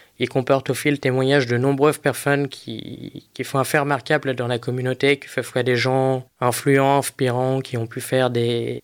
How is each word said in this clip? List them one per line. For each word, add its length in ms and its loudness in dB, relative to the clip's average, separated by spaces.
Il 120 -2
comporte 400 0
aussi 200 -2
le 80 2
témoignage 480 2
de 120 0
nombreuses 400 2
personnes 500 -2
qui, 840 -12
qui 100 -8
font 160 -2
un 60 0
fait 140 0
remarquable 540 0
dans 140 -4
la 120 0
communauté, 580 0
que 120 -20
ce 120 -4
soit 220 -4
des 120 2
gens 500 0
influents, 600 4
inspirants, 600 0
qui 160 -8
ont 100 -2
pu 140 -12
faire 300 0
des, 540 -2